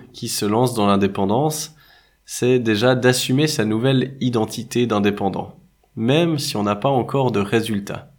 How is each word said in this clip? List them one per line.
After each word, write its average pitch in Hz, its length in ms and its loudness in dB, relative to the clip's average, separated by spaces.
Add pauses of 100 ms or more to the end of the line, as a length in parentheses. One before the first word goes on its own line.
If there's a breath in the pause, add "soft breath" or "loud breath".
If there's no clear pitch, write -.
(120)
qui - 160 -12
se - 180 -4
lance 117 280 2
dans 104 120 0
l'indépendance, 101 920 0 (480 soft breath)
c'est 127 340 0
déjà 113 340 2
d'assumer 127 540 4
sa 147 160 -2
nouvelle 120 560 0
identité 120 680 -2
d'indépendant, 101 720 -2 (400)
même 147 440 0
si - 180 -6
on 104 60 -2
n'a 104 120 0
pas 117 140 -2
encore 127 420 0
de 104 80 0
résultats. 101 800 -4